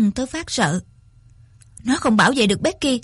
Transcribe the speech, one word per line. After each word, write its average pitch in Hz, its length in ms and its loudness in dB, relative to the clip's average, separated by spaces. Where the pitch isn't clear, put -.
tớ 254 100 -4
phát 320 260 -8
sợ. 180 280 0
"Nó 254 120 0
không 247 220 0
bảo 190 180 4
vệ 226 120 2
được 190 140 0
Becky 285 420 -2